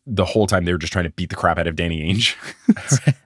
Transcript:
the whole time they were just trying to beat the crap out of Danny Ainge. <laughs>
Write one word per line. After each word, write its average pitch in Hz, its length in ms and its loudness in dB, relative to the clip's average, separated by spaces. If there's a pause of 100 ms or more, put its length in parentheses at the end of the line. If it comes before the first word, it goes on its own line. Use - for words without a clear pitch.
the 98 180 0
whole 104 220 2
time 92 180 2
they 87 80 0
were 90 60 0
just - 160 -6
trying 90 100 0
to 80 60 -4
beat 87 180 -8
the - 80 -10
crap 85 220 0
out 82 80 0
of 82 100 -4
Danny 82 340 -2
Ainge. 110 240 0 (340)
<laughs> - 460 2 (120)